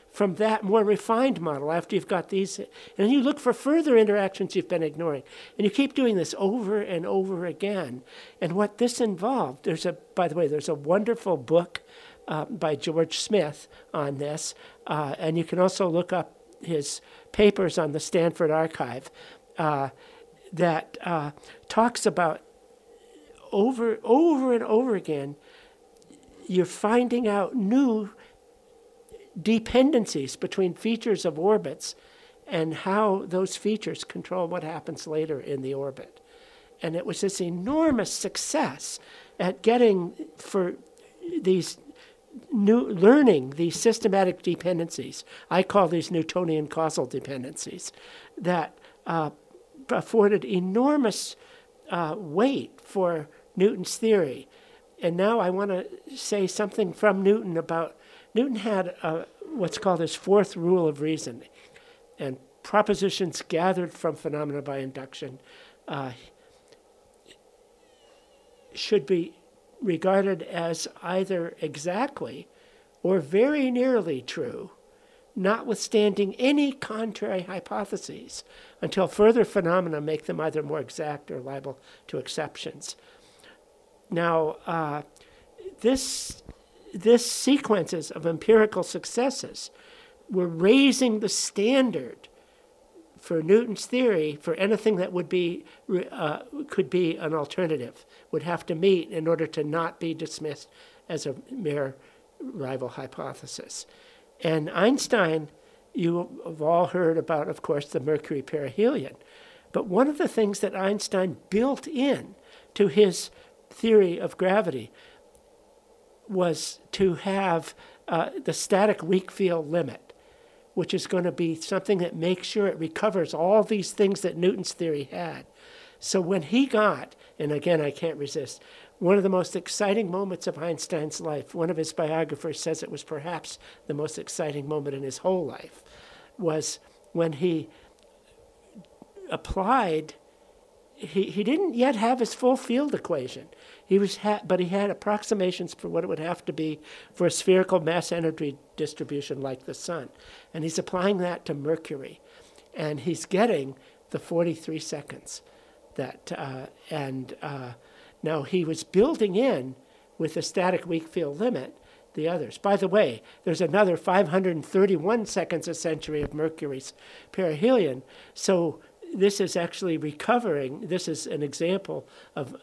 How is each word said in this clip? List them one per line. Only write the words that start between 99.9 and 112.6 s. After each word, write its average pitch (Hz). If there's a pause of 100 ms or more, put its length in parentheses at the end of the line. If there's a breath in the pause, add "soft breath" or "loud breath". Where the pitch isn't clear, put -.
be 165
dismissed 156 (400 soft breath)
as 156
a 135 (160)
mere 147 (440 soft breath)
rival 135
hypothesis. - (540 soft breath)
And 160
Einstein, 175 (440 soft breath)
you 175
have 160
all 170
heard 165
about, 151
of -
course, 147
the -
Mercury 143
perihelion. 156 (560 soft breath)
But -
one 214
of 294
the 330
things 202
that 202
Einstein 190 (120)
built 247
in 247 (380 soft breath)